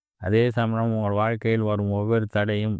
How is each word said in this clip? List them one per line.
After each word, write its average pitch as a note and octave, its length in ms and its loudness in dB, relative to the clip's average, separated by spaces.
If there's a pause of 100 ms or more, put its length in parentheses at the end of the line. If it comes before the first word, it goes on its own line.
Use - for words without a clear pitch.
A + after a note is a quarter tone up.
(220)
அதே G#2+ 280 2
சமயம் A2+ 440 0
உங்கள் G#2 260 0
வாழ்க்கையில் A2+ 480 0
வரும் G#2 260 0
ஒவ்வொரு A2 340 0
தடையும் G#2 520 -2